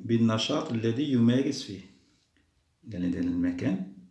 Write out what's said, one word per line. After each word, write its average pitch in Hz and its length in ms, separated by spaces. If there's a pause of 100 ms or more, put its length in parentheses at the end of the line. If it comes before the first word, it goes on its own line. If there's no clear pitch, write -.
بالنشاط 117 680
الذي 117 400
يمارس 123 500
فيه". 92 180 (1080)
إذا 95 100
لدينا 87 320
المكان، 87 640 (140)